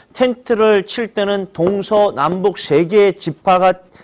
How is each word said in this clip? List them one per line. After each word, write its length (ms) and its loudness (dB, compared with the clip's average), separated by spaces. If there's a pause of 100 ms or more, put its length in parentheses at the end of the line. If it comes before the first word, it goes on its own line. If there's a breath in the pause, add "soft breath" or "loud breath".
(140 loud breath)
텐트를 720 0
칠 280 -8
때는 380 -4
동서남북 1080 -2
세 300 0
개의 300 2
지파가 560 0 (300 soft breath)